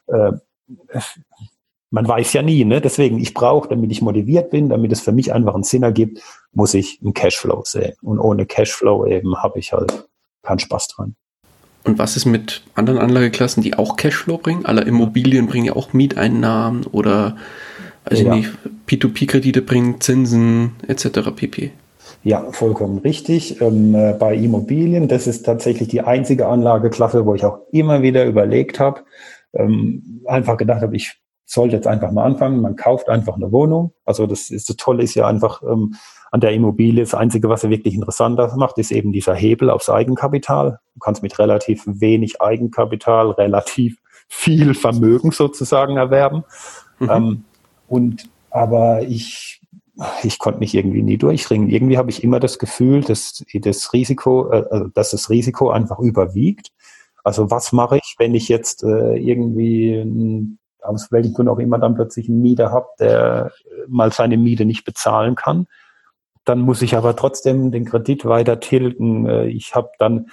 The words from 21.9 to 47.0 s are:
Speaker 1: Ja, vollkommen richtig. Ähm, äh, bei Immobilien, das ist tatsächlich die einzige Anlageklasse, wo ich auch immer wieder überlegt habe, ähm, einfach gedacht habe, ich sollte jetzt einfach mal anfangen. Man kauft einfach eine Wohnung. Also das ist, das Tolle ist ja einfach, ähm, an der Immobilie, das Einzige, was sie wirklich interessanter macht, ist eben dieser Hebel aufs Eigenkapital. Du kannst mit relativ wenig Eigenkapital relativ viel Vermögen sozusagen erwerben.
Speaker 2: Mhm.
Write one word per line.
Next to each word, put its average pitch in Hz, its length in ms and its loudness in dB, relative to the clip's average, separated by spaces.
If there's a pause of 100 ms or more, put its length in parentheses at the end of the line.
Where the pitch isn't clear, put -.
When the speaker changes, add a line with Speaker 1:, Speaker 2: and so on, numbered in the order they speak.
Speaker 1:
Ja, 104 180 2 (100)
vollkommen 104 480 -2
richtig. 160 640 -2
Ähm, 110 320 4
äh, 107 240 2
bei 110 160 2
Immobilien, 131 760 0
das 127 180 0
ist 120 180 -4
tatsächlich 117 440 -2
die 123 120 -2
einzige 127 460 0
Anlageklasse, 117 800 2
wo 104 100 2
ich - 80 -4
auch - 160 0 (120)
immer 156 300 2
wieder 127 240 4
überlegt 113 540 2
habe, 139 220 0 (500)
ähm, - 760 -2
einfach 120 300 0
gedacht 107 260 0
habe, 107 140 -2
ich - 240 -10 (260)
sollte 120 300 0
jetzt 107 120 -2
einfach 107 240 -2
mal 107 120 0
anfangen. 131 380 0
Man 101 160 -4
kauft 127 320 0
einfach 113 260 -2
eine 98 160 -6
Wohnung. 156 400 2 (140)
Also 104 200 0
das 101 240 -6
ist, 104 200 -10
das 113 80 -8
Tolle 120 260 0
ist 113 120 -2
ja 113 120 2
einfach, 110 340 -2
ähm, 113 340 -2 (360)
an 113 80 0
der 110 120 4
Immobilie, 113 520 2
das - 100 -8
Einzige, 110 340 0
was 110 140 0
sie 107 80 0
wirklich 107 240 0
interessanter 120 600 0
macht, 135 240 -2
ist 113 120 -2
eben 104 200 0
dieser 92 240 0
Hebel 113 340 2
aufs 117 180 0
Eigenkapital. 135 920 0 (160)
Du - 40 -20
kannst 107 220 -4
mit 101 160 -8
relativ 107 480 0
wenig 110 560 0
Eigenkapital 113 880 0
relativ 104 680 0 (300)
viel 151 460 2
Vermögen 117 580 2
sozusagen 139 640 0
erwerben. 135 460 2 (540)
Speaker 2:
Mhm. 120 140 -2